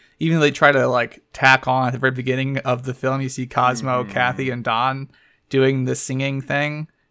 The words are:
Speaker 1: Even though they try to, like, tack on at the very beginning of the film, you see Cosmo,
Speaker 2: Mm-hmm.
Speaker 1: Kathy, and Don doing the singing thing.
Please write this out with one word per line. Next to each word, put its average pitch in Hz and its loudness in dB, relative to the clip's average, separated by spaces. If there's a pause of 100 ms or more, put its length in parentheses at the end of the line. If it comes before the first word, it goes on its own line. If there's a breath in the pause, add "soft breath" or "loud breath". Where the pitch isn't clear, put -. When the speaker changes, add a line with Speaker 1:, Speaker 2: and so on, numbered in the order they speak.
(180 soft breath)
Speaker 1:
Even 165 2
though 156 4
they 147 4
try 143 6
to, 127 2
like, 120 -2 (100)
tack 131 4
on 127 2
at 120 -2
the 123 -6
very 131 2
beginning 131 -2
of 127 -2
the 127 -6
film, 131 -2
you 135 -4
see 127 -6
Cosmo, 127 0
Speaker 2:
Mm-hmm. 101 -8
Speaker 1:
Kathy, 127 -2
and 120 -8
Don 131 -2 (420 soft breath)
doing 135 2
the 127 -2
singing 135 -4
thing. 147 -4 (220)